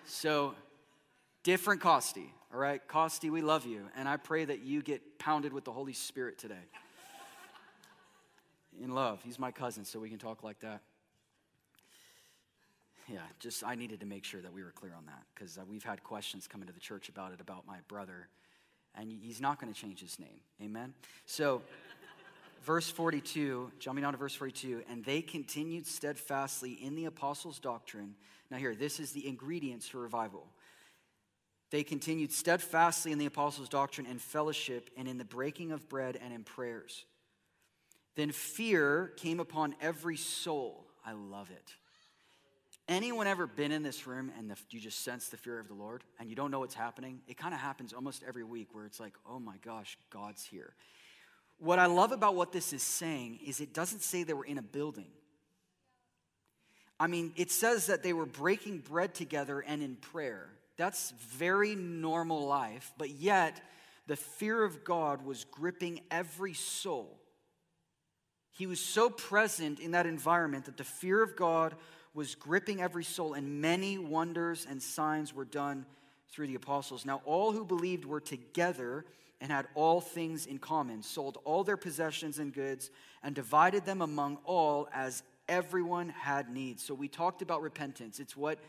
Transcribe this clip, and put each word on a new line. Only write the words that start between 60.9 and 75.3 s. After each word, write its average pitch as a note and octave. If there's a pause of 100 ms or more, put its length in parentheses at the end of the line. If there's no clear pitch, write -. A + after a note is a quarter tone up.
very F3
normal E3
life, C3
but C#3+
yet E3 (440)
the D3
fear A3
of F3
God D3+
was C3
gripping F3
every E3+
soul. B2 (1300)
He F#3+
was F3+
so A#3
present G3
in E3
that F3
environment D#3
that C3+
the C#3
fear F#3+
of G3
God E3 (360)
was D3
gripping G3
every E3+
soul, D#3
and C#3+
many F#3+
wonders E3
and C3+
signs D#3